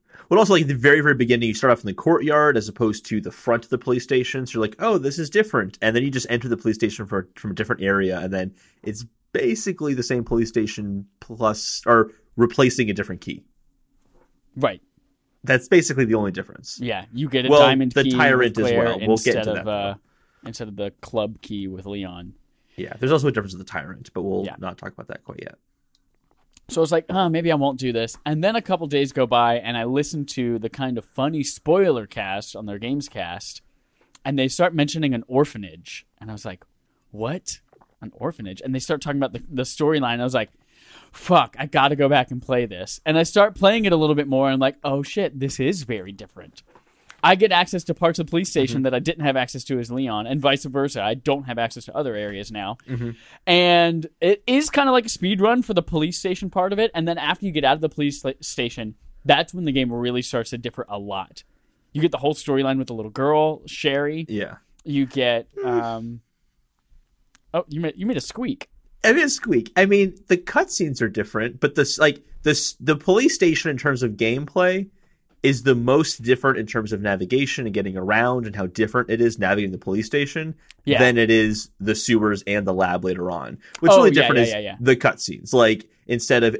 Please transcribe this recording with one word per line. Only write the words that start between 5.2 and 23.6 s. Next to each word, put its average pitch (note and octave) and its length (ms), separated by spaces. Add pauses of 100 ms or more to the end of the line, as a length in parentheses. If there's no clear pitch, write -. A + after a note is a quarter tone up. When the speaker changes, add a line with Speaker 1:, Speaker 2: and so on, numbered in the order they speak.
Speaker 1:
different." E3 520
And A2 120
then A#2+ 100
you C#3 60
just C3 200
enter A#2+ 180
the A#2 80
police A2+ 200
station A2 300
for, F#2+ 300
from G#2+ 140
a F2+ 40
different G#2+ 280
area. F#2+ 380
And F#2+ 120
then F#2+ 220 (280)
it's G#2+ 220 (280)
basically E3+ 640
the B2 80
same A#2+ 220
police A#2 240
station G#2 580 (140)
plus, A2 680
or A2+ 240 (260)
replacing A#2+ 540
a G2 40
different F#2+ 260
key. - 240 (1120)
Speaker 2:
Right. B2 260 (640)
Speaker 1:
That's B2+ 240
basically D3+ 360
the A2 100
only G#2 180
difference. - 480
Speaker 2:
Yeah, G#2 340
you C#3 140
get B2+ 180
a - 20
Speaker 1:
Well, D3 120
Speaker 2:
diamond C3 320
Speaker 1:
the C#3 120
Speaker 2:
key C3 80
Speaker 1:
tyrant B2+ 440
Speaker 2:
with A2+ 100
Speaker 1:
as A#2+ 60
Speaker 2:
Claire A#2 120
Speaker 1:
well. A2+ 140
We'll - 0
get G#2+ 120
Speaker 2:
instead A2 260
Speaker 1:
into A2 140
Speaker 2:
of, G2+ 140
Speaker 1:
that, G#2+ 60
Speaker 2:
uh, G2+ 240
Speaker 1:
though. G2+ 60 (480)
Speaker 2:
instead A2+ 200
of G2+ 80
the G2+ 240
club A2 400
key G2+ 260
with F#2 200
Leon. F#2 480 (420)
Speaker 1:
Yeah, - 220
there's C3 140
also D3 160
a B2 40
difference G2 220
with F#2 120